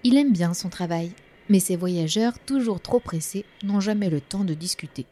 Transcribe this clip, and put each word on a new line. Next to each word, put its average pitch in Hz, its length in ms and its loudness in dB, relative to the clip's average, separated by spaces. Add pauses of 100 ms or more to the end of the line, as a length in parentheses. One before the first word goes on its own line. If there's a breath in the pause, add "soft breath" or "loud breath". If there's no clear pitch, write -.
Il 247 120 6
aime 285 160 6
bien 175 220 2
son 185 140 -6
travail, 170 440 -4 (360)
mais 202 100 6
ses 180 160 0
voyageurs, 180 640 0
toujours 233 420 -2
trop 240 200 0
pressés, 180 440 -6 (200)
n'ont 202 160 2
jamais 208 300 0
le 147 100 0
temps 196 240 -4
de 165 100 0
discuter. 156 580 -8